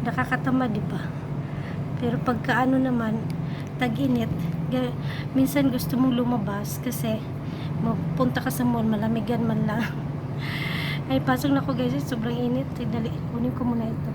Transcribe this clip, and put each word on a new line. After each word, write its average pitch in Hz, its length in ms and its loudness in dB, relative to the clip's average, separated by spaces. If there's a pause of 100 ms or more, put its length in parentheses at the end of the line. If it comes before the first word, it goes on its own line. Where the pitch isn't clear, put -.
Nakakatama, 254 640 0
di 208 160 0
ba? - 160 -4 (960)
Pero 240 240 0
pagka, 240 400 2
ano 262 160 4
naman, 226 400 2 (560)
tag-init, 240 560 2 (400)
ga-, 254 240 0 (400)
minsan 269 320 4
gusto 247 320 2
mong 254 160 6
lumabas 214 640 0
kasi 226 400 0 (640)
mapunta 247 560 2
ka 254 80 -2
sa 254 160 0
mall, 233 240 2
malamigan 220 560 2
man 220 240 2
lang. 208 160 0 (680)
<laughs> - 600 -2
Ay, 262 80 4
pasok 262 320 2
na 277 80 4
ako, 269 160 0
guys, 247 160 0 (160)
sobrang 240 320 -2
init. 247 400 0
Ay, 240 80 -2
dali, 226 240 -2 (240)
kunin 233 160 0
ko 247 160 0
muna 226 240 0
ito. 220 240 -4